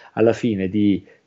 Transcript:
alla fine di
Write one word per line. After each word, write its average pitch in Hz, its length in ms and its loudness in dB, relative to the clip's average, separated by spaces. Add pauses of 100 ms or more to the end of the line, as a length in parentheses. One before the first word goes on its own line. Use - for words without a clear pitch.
(140)
alla 113 180 2
fine 101 360 -4
di 101 360 0 (220)